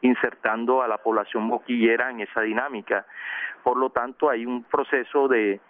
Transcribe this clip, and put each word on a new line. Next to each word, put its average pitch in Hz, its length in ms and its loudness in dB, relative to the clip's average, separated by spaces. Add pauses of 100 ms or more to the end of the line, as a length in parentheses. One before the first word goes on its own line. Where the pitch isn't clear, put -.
insertando 120 800 2
a 123 60 0
la 107 120 -2
población 110 500 -2
boquillera 117 600 0
en 120 120 -10
esa 104 200 -4
dinámica. 110 640 -4 (580)
Por 123 140 2
lo 131 140 0
tanto, 131 380 0
hay 117 160 -2
un 123 180 -6
proceso 139 640 0
de 107 320 2 (100)